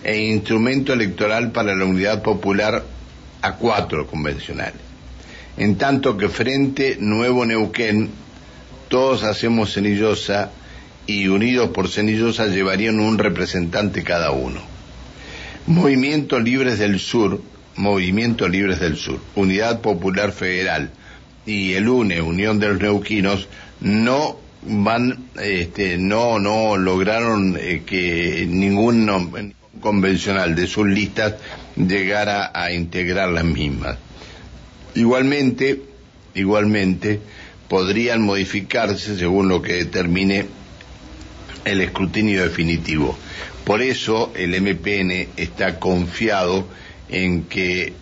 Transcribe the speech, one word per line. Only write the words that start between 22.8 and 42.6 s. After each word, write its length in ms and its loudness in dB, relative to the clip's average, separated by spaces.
no 600 2
van, 640 0
este, 600 -2
no, 400 2
no 380 2
lograron, 840 2
eh, 260 -4
que 640 -2
ningún 560 4
nom-, 480 -2
convencional 760 2
de 100 2
sus 220 0
listas 480 0
llegara 800 0
a 160 -2
integrar 560 -2
las 160 0
mismas. 540 -2
Igualmente, 840 2
igualmente, 840 2
podrían 540 2
modificarse 960 0
según 320 4
lo 120 4
que 120 -2
determine 720 0
el 160 0
escrutinio 600 0
definitivo. 760 0